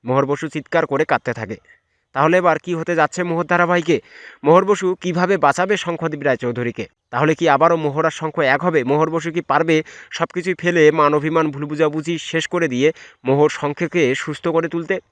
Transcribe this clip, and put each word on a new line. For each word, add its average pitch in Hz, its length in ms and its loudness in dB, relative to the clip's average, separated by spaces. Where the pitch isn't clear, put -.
মোহর 131 220 2
বসু 143 220 -4
চিৎকার 160 380 -2
করে 139 180 0
কাঁদতে 123 280 0
থাকে। 110 240 -8
তাহলে 156 240 2
এবার 170 220 2
কি 175 160 -6
হতে 165 220 -4
যাচ্ছে 160 260 0
মোহর 170 220 -2
ধারাবাহিকে? 175 560 2
মোহর 170 200 6
বসু 190 300 0
কীভাবে 180 420 0
বাঁচাবে 175 400 2
শঙ্খদীপ 160 460 -6
রায় 135 140 2
চৌধুরীকে? 120 520 -6
তাহলে 147 240 2
কি 165 140 0
আবারও 160 280 4
মোহর 151 280 -2
আর 160 60 2
শঙ্খ 160 280 -6
এক 139 240 0
হবে? 160 220 0
মোহর 151 260 0
বসু 165 220 -4
কি 170 80 -4
পারবে 156 420 0
সব - 240 -4
কিছুই 180 200 -4
ফেলে, 170 360 4
মান 151 240 2
অভিমান, 156 360 0
ভুল 143 140 -8
বুঝাবুঝি 151 540 -4
শেষ - 300 -6
করে 170 200 -2
দিয়ে 135 240 2
মোহর 139 240 4
শঙ্খকে 147 680 -2
সুস্থ 151 340 -6
করে 165 200 -2
তুলতে? 170 320 -6